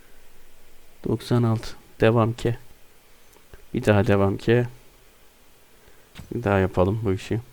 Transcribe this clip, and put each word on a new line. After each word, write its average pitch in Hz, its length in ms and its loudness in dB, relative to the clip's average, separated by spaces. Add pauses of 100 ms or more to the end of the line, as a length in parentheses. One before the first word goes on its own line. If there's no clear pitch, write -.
(1080)
doksan 120 360 0
altı. 113 320 -2 (260)
Devam 113 320 4
ke. 117 240 -4 (1160)
Bir 123 120 -4
daha 104 220 4
devam 101 300 2
ke. 123 300 2 (1700)
Bir 120 100 -6
daha 101 160 4
yapalım 95 440 2
bu 98 100 0
işi. 104 280 -4 (120)